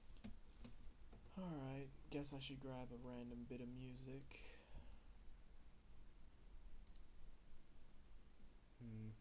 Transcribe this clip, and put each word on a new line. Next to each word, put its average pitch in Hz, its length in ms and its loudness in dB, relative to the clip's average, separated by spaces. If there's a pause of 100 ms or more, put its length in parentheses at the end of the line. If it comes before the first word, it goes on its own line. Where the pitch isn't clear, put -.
(1400)
Alright, 139 520 6 (200)
guess 143 260 6
I 139 40 4
should 135 200 2
grab 127 320 2
a 123 160 0
random 120 400 2
bit 120 140 2
of 120 60 2 (100)
music. 131 460 0 (4000)
Hmm. 110 280 2 (120)